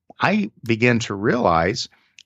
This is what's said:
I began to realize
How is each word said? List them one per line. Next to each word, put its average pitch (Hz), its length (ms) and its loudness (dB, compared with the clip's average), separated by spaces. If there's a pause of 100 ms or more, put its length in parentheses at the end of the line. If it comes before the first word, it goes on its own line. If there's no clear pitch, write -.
(200)
I 196 300 0 (140)
began 117 360 2
to 117 140 -6
realize 98 720 0 (380)